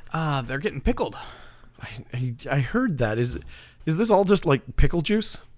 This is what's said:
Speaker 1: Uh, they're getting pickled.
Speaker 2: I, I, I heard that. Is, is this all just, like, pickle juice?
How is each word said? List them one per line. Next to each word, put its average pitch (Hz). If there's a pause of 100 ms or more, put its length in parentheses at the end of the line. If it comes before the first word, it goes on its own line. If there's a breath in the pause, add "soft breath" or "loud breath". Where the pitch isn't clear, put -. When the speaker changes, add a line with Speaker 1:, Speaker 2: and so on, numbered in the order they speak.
(140 loud breath)
Speaker 1:
Uh, 151
they're 127
getting 139
pickled. - (640 loud breath)
Speaker 2:
I, - (260 loud breath)
I, 127 (160)
I 135
heard 220
that. 110
Is, 120 (460 loud breath)
is 160
this 226
all 202
just, 190
like, -
pickle -
juice? 208 (220)